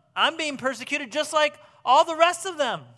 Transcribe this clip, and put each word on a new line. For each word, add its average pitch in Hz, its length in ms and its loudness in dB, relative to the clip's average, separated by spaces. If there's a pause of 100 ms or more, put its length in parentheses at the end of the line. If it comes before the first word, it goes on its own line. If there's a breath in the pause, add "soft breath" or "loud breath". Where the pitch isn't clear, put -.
(160)
I'm 269 200 0
being 302 200 -6
persecuted 254 560 -6
just 294 200 -4
like 302 220 2 (300 loud breath)
all 294 200 6
the 330 120 -6
rest 349 300 2
of 349 120 -8
them." 208 260 -4 (140)